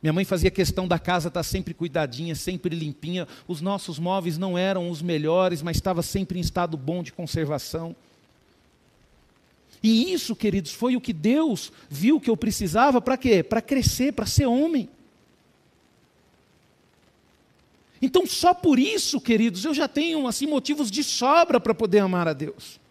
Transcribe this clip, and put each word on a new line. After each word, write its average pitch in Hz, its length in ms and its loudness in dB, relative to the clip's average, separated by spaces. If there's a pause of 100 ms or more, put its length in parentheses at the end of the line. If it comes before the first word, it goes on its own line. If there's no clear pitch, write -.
Minha 156 120 0
mãe 185 100 0
fazia 180 260 2
questão 185 380 -2
da 170 100 2
casa 175 320 -2
tá 170 120 -4
sempre - 320 -6
cuidadinha, 156 600 -4
sempre 170 400 -4
limpinha. 160 540 -6 (180)
Os 165 140 -8
nossos 180 380 -6
móveis 175 400 -2
não 185 180 -2
eram 185 340 -2
os 156 120 -8
melhores, 170 580 0
mas 165 200 -2
tava 175 220 -2
sempre 185 360 -4
em - 20 -4
estado 165 360 -2
bom 156 260 -6
de 143 100 -12
conservação. 165 840 -6 (1900)
E 226 300 4
isso, 233 220 -4
queridos, 196 380 -2
foi 254 240 0
o 240 40 -2
que 240 120 -8
Deus 233 580 0 (180)
viu 208 300 2
que 240 120 -2
eu 220 60 4
precisava 226 640 2
pra 254 160 0
quê? 208 260 4
Pra 220 180 0
crescer, 269 520 2
pra 214 140 -4
ser - 200 2
homem. 269 420 2 (3000)
Então, 349 260 2
só - 280 4
por 320 240 4
isso, 330 420 0
queridos, 220 460 2
eu 311 80 0
já 285 120 0
tenho, 302 400 -2
assim, 254 200 -4
motivos 294 440 -2
de 254 140 -4
sobra 294 560 4
pra 214 140 0
poder 208 240 2
amar 185 280 2
a 160 60 0
Deus. - 480 -10 (100)